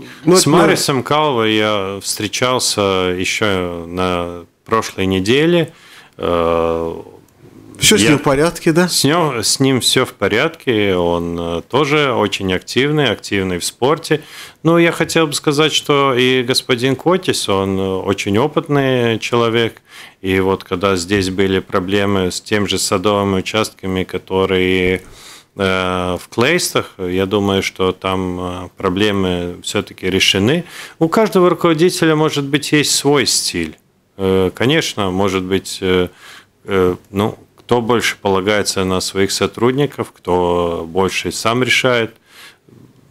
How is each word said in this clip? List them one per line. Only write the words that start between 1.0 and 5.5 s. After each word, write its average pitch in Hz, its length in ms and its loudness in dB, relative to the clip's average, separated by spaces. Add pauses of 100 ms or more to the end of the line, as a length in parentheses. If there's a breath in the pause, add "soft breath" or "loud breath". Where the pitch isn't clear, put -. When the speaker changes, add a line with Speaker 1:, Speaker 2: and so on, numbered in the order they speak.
Speaker 2:
Калвой 135 520 2
я 104 460 0
встречался 120 800 -2 (340)
еще 90 720 -2
на 87 580 -4 (200)
прошлой 107 400 -2
неделе. 143 680 2 (460 loud breath)